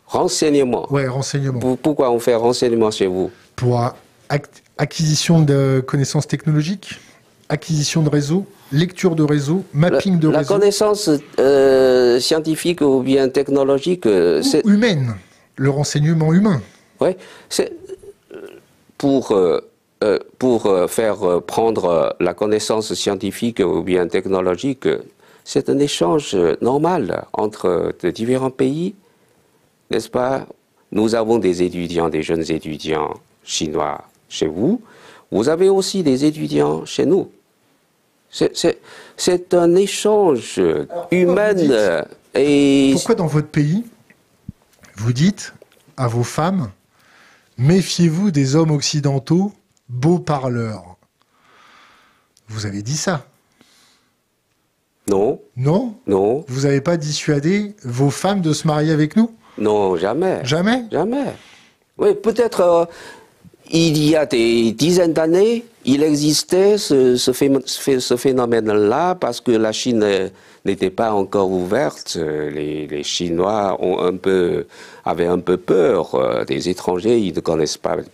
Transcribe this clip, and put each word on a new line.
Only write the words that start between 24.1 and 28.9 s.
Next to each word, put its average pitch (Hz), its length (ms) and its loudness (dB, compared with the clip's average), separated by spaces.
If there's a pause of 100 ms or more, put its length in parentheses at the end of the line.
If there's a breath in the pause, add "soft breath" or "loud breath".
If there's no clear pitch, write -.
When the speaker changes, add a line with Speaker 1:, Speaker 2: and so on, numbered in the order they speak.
Speaker 1:
euh, - 160 -2 (420 soft breath)
c'est - 240 -4
un 135 100 0
échange, 151 560 0
euh, 85 280 2
normal 135 680 -2
entre, - 340 -4
euh, 85 260 -2 (100)
de 87 80 -2
différents 127 400 -2
pays, 151 440 -4 (960 soft breath)